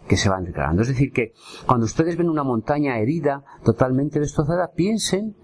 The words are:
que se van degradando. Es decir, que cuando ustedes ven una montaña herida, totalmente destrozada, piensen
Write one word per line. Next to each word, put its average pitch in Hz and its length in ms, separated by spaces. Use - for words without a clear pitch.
que - 100
se - 120
van 92 160
degradando. 82 380
Es 117 60
decir, 131 240
que - 220
cuando 120 200
ustedes 165 300
ven 170 140
una 151 140
montaña 135 540
herida, 139 440
totalmente 135 560
destrozada, 160 540
piensen 208 680